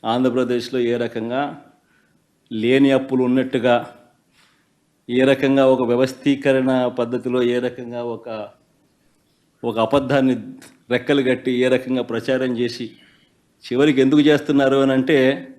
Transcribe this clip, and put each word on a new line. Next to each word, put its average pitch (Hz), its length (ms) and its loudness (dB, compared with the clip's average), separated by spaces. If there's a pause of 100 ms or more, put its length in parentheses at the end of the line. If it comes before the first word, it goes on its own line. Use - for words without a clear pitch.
ఆంధ్రప్రదేశ్లో 123 760 -2
ఏ 120 160 0
రకంగా 120 760 -6 (800)
లేని 131 380 2
అప్పులు 131 320 0
ఉన్నట్టుగా, 127 720 0 (1160)
ఏ 127 140 2
రకంగా 135 420 4
ఒక 131 160 4
వ్యవస్థీకరణ 131 1040 0
పద్ధతిలో, 123 560 -2
ఏ 123 160 0
రకంగా 120 460 -8
ఒక, 110 440 -12 (1160)
ఒక 113 140 -4
అబద్ధాన్ని 131 580 2 (540)
రెక్కలు 135 320 0
కట్టి, 127 300 -2
ఏ 123 160 2
రకంగా 127 340 0
ప్రచారం 123 560 -4
చేసి, 120 320 -6 (840)
చివరికి 131 280 2
ఎందుకు 135 200 4
చేస్తున్నారు 139 560 2
అని 135 160 2
అంటే 131 560 0 (100)